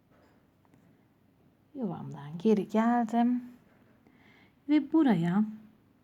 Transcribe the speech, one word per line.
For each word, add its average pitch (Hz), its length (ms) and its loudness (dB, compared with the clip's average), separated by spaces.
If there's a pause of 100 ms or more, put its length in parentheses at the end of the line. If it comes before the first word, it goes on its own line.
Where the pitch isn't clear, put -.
(1700)
Yuvamdan 151 640 -10
geri 202 300 0
geldim. 240 760 0 (1200)
Ve 294 240 2
buraya, 208 520 2 (600)